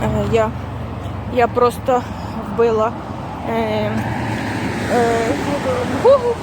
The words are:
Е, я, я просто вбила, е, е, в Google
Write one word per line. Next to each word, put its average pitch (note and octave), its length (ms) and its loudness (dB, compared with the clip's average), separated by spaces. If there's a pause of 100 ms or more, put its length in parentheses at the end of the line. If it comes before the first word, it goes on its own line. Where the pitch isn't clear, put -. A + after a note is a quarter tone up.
Е, A3 40 0 (240)
я, A3 180 4 (840)
я A#3+ 140 4
просто A#3+ 540 2 (520)
вбила, A3 380 2 (580)
е, G#3+ 420 0 (1040)
е, A#3 220 4 (880)
в - 40 6
Google A#4+ 360 6